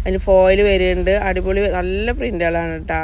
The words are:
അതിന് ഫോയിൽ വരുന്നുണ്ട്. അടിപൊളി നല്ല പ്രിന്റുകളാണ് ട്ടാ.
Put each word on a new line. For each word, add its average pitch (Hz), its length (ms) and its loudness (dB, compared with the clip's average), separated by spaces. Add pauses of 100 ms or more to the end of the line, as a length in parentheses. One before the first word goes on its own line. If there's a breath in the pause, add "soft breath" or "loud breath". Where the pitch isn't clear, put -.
അതിന് 190 160 -2
ഫോയിൽ 190 440 4
വരുന്നുണ്ട്. 185 480 2
അടിപൊളി 190 500 -2
നല്ല 190 520 -2
പ്രിന്റുകളാണ് 170 720 -4
ട്ടാ. 160 200 -4